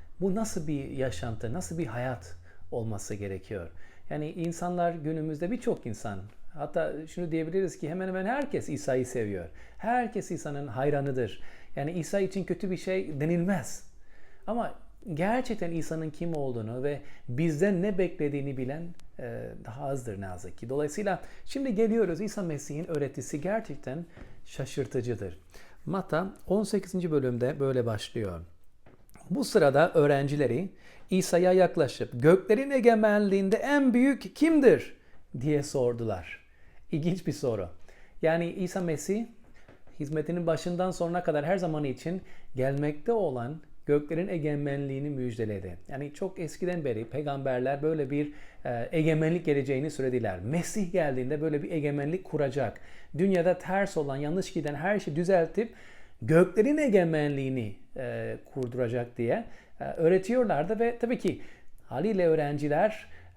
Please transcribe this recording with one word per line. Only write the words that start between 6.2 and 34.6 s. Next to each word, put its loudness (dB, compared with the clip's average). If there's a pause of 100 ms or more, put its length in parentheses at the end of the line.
hatta -2 (140)
şunu -6
diyebiliriz -2
ki -4
hemen -4
hemen -2
herkes -2
İsa'yı 0
seviyor. -2 (340)
Herkes -2
İsa'nın -6
hayranıdır. 0 (340)
Yani -2
İsa -2
için -2
kötü -2
bir -2
şey -2
denilmez. 0 (560)
Ama -2 (400)
gerçekten 0
İsa'nın -2
kim -2
olduğunu -2
ve -2 (280)
bizden 2
ne 2
beklediğini 0
bilen, -4 (360)
e, -8 (160)
daha -8
azdır -4
ne -6
yazık -10
ki. -10
Dolayısıyla -2 (220)
şimdi -2
geliyoruz, 2
İsa -4
Mesih'in -4
öğretisi -4
gerçekten -4 (400)
şaşırtıcıdır. -4 (480)
Matta -2 (140)
on 2
sekizinci -2
bölümde 2
böyle 2
başlıyor. -4 (920)
Bu 0
sırada 6
öğrencileri 4 (420)
İsa'ya 4
yaklaşıp, 4
"Göklerin 6
egemenliğinde 6
en 4
büyük 4
kimdir?" 6 (440)